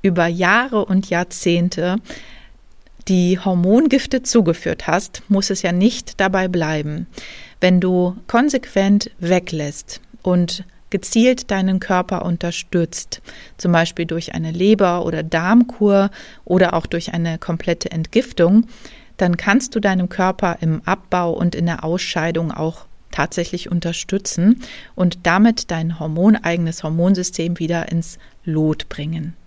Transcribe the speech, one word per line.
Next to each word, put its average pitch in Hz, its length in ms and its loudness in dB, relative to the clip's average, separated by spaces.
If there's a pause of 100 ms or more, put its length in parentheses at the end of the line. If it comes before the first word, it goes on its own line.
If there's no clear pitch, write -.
über 175 260 2
Jahre 208 580 0
und 190 240 0
Jahrzehnte 175 880 0 (1080)
die 180 320 2
Hormongifte 233 840 2
zugeführt 170 640 0
hast, - 420 -2
muss 196 200 2
es 190 120 -2
ja 175 100 -2
nicht 190 480 0
dabei 190 280 2
bleiben. 156 600 -4 (540)
Wenn 180 180 6
du 180 360 2 (120)
konsequent 233 920 2
weglässt 170 800 -4 (200)
und 180 420 0 (260)
gezielt 233 600 0
deinen 190 280 0
Körper 180 460 -2
unterstützt, - 960 -4 (360)
zum 175 140 0
Beispiel 170 340 0
durch 165 280 -8
eine 165 180 -6
Leber- 180 540 2
oder 165 180 -4
Darmkur 196 880 2 (360)
oder 180 280 4
auch 165 120 -2
durch - 280 -6
eine 165 240 -2
komplette - 540 -4
Entgiftung, 196 760 2 (500)
dann 175 200 2
kannst 233 380 0
du 220 40 0
deinem 185 300 0
Körper 185 520 -2
im 160 240 0
Abbau 175 480 -2
und 175 220 0
in 170 100 -2
der 170 180 -4
Ausscheidung 165 680 -2
auch 160 340 -6 (260)
tatsächlich 170 600 -4
unterstützen 175 920 0 (340)
und 180 280 0
damit 202 480 2
dein 165 280 -4
hormoneigenes 170 840 2
Hormonsystem 170 760 0
wieder 165 300 -2
ins - 280 -4 (260)
Lot 156 460 -2
bringen. 156 460 -8 (120)